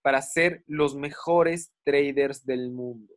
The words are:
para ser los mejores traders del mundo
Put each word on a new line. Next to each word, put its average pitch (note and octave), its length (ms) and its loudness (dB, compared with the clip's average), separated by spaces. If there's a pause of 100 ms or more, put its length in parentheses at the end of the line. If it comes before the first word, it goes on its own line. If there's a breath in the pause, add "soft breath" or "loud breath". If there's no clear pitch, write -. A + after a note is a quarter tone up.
para C3+ 220 2
ser E3+ 440 0
los D3 280 0
mejores E3 760 0 (120)
traders C#3 600 2
del B2+ 240 -4
mundo B2 460 -12